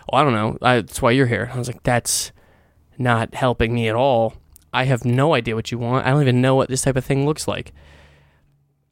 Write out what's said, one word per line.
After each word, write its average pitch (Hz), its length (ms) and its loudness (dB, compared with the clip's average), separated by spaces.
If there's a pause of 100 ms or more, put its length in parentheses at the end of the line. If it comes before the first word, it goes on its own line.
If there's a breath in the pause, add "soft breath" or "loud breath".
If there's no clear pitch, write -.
(100)
"Oh, - 60 0
I 143 80 4
don't 135 80 2
know. 107 300 0
I, 123 140 4
that's - 260 -4
why 127 80 4
you're 131 160 4
here." 110 160 -2
And 120 100 -8
I 127 60 -8
was 123 100 -6
like, - 140 -12
"That's - 500 -2 (640 soft breath)
not 120 380 0
helping 120 400 0
me 117 140 0
at 107 60 0
all. 117 380 2 (400)
I 123 120 0
have 131 200 0
no 131 300 2
idea 120 200 -2
what 113 160 -6
you 120 80 -6
want. 120 280 -2
I 131 40 0
don't 147 120 2
even 123 180 4
know 131 140 4
what 135 160 0
this 127 120 -4
type 135 140 0
of 127 80 -4
thing 135 220 0
looks 151 200 -4
like." - 260 -6 (1200 soft breath)